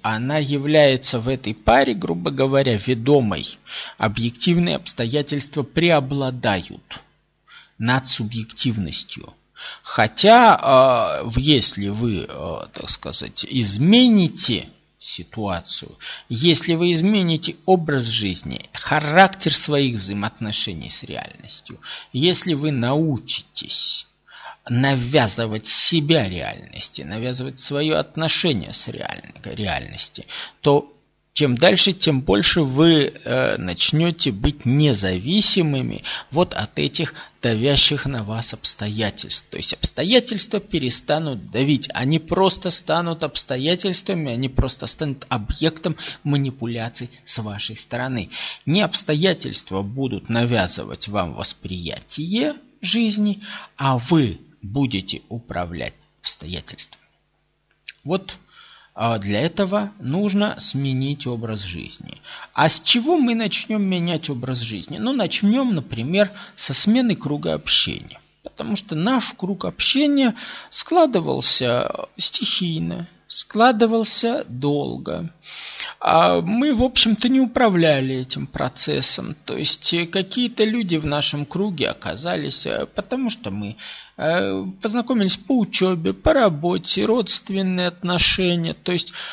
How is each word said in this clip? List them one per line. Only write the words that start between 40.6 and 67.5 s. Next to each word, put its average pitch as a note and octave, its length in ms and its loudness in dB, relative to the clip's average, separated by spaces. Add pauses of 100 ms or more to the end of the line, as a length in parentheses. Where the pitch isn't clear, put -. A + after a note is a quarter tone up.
перестанут C#3+ 840 -4
давить, C3+ 480 0
они C#3 240 0
просто F3+ 520 0
станут E3 540 -2
обстоятельствами, D#3+ 1080 -2
они B2+ 160 -4
просто - 380 -2
станут C#3+ 440 -6
объектом D#3 680 -2 (280)
манипуляций A#2+ 840 -4 (160)
с - 140 -2
вашей G#2+ 380 -8
стороны. B2 520 -6 (380)
Не F3 160 2
обстоятельства D3+ 1000 -2
будут A2 460 -6
навязывать G#2+ 800 -2
вам F2+ 260 -4
восприятие E3 1200 -4 (280)
жизни, G#3 580 0 (360)
а C3+ 200 0
вы A#2+ 420 2 (240)
будете G#2+ 640 -4
управлять F2 640 -8 (260)
обстоятельствами. - 880 -8 (960)
Вот, F#3+ 340 -6 (560)
а, A2+ 240 -2
для G2+ 220 -2
этого G3+ 580 -2
нужно G3 600 0
сменить C3+ 680 -2
образ A2+ 340 -6
жизни. - 600 -10 (340)
А D#3 140 4
с - 120 4
чего B3+ 360 4
мы A#3+ 180 2
начнем G#3+ 480 0
менять F3 480 -2
образ B2+ 300 -4
жизни? G#2+ 380 -6
Ну, A#3 140 -2
начнем, A#3 640 0
например, E3 560 -2 (260)
со - 180 -2
смены A3+ 420 4
круга C#3 380 -4